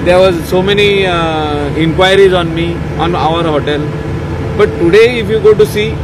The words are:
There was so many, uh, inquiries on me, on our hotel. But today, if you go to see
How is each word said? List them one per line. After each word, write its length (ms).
There 140
was 300
so 140
many, 440
uh, 600
inquiries 560
on 220
me, 200
on 160
our 280
hotel. 380
But 100
today, 400
if 100
you 120
go 140
to 120
see 240